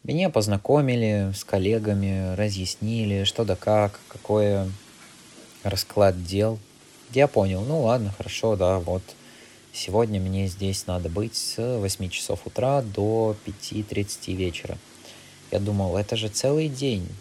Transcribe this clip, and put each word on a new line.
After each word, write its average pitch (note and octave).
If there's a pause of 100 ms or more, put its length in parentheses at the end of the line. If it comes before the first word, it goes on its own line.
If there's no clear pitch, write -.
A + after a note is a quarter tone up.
Меня E3
познакомили G#2+
с G2
коллегами, G2
разъяснили, G2+
что A2+
да F#2+
как, G#2
какой G#2 (960)
расклад F#2+
дел. G#2 (540)
Я C3+
понял, G2
ну D3
ладно, A2+
хорошо, -
да, F#2
вот. F2+ (680)
Сегодня G#2
мне F#2+
здесь F#2+
надо F2
быть G#2
с A#2+
восьми F#2+
часов -
утра C3+
до G#2+ (100)
пяти G#2+
тридцати G2+
вечера. F2 (760)
Я G2
думал, G2
это G2+
же G#2+
целый D3+
день. B2+ (120)